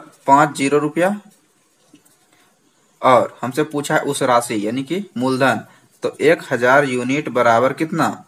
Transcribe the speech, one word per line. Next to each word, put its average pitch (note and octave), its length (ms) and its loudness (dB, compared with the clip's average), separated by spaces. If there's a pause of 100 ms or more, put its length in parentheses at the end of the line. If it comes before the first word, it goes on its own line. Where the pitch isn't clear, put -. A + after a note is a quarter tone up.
(280)
पाँच C#3+ 300 4
जीरो C#3 220 0
रुपया। E3 400 -2 (1800)
और A#2+ 400 2
हमसे B2+ 240 -2
पूछा D3 300 -4
है - 80 0
उस C#3+ 200 -4
राशि, A#2+ 440 0
यानी B2+ 160 -4
कि F3 200 -6 (140)
मूलधन, B2+ 440 0 (420)
तो - 180 -6
एक D#3+ 200 2 (100)
हजार B2+ 340 4
यूनिट B2+ 440 -4
बराबर A#2+ 440 2
कितना? D3+ 540 -4